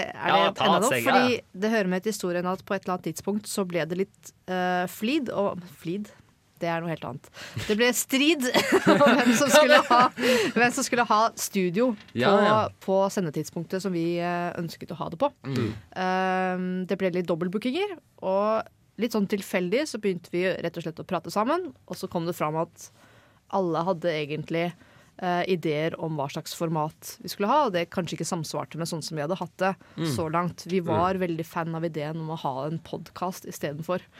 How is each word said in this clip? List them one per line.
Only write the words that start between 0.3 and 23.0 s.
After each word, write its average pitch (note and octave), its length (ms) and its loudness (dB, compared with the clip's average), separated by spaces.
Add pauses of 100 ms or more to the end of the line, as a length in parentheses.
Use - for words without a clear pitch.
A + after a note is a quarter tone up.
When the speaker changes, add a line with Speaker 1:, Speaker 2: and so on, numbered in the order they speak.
Speaker 1:
det - 100 0
Speaker 2:
ta C3+ 80 0
Speaker 1:
ennå D#3+ 120 6
Speaker 2:
et - 60 4
Speaker 1:
noe? - 80 4
Speaker 2:
steg, B2+ 140 0
Speaker 1:
Fordi B3 280 4
Speaker 2:
ja, A3+ 40 2
ja. - 240 -10
Speaker 1:
det G#3+ 120 0
hører G#3 160 2
med F#3 160 0
til A3 80 -2
historien F3+ 340 -2
at F#3 180 -2
på G#3 100 -4
et F#3+ 100 -6
eller F#3 100 -2
annet F3+ 160 -6
tidspunkt G#3 360 -4
så G3 200 -2
ble E3+ 180 -2
det F3 140 -4
litt, - 340 -6 (140)
eh, F3+ 400 0
flid, B3 440 -2
og G3 300 -2 (200)
flid, G3+ 280 -6 (520)
det E3+ 80 -2
er E3 120 -2
noe E3+ 100 -6
helt D3+ 140 -6
annet. - 240 -12 (380)
Det G#3+ 100 0
ble A#3+ 160 4
strid C#4+ 500 2 (260)
<laughs> - 180 4
om C#4+ 180 6
hvem A#3+ 300 6
som C4+ 160 4
skulle D4 340 10
ha, B3 160 6 (540)
hvem A#3+ 180 4
som C4 120 -2
skulle A#3+ 220 2
ha G#3+ 140 4 (140)
studio G3 560 0 (240)
Speaker 2:
Ja, B2 160 4
Speaker 1:
på, G3+ 120 6
Speaker 2:
ja. G#3+ 140 6 (240)
Speaker 1:
på F#3+ 160 0 (140)
sendetidspunktet E3+ 720 -4
som G3 100 -4
vi, E3+ 260 -2
eh, F3 380 -2
ønsket - 340 -10
å E3 60 -10
ha D3+ 120 -8
det E3+ 100 -10
på. D4 140 0 (120)
Speaker 2:
Mm. B2 240 -2 (280)
Speaker 1:
Ehm, F#3 880 -2
det F#3+ 120 -4
ble F#3 120 0
litt F3 160 -2
dobbeltbookinger, B3+ 720 -2 (240)
og G#3 400 0 (360)
litt A#3+ 160 -2
sånn G3+ 160 0
tilfeldig G3 560 -2
så B3 160 -8
begynte F#3 280 -4
vi F3+ 160 -2
rett E3+ 300 -4
og E3 60 -8
slett D#3+ 160 -8
å D#3+ 80 -12
prate E3+ 240 -4
sammen, C#4 420 -2 (140)
og F3+ 100 -10
så F#3+ 140 -10
kom E3 160 -4
det F3 80 -4
fram D#3 220 -2
at - 340 -6 (600)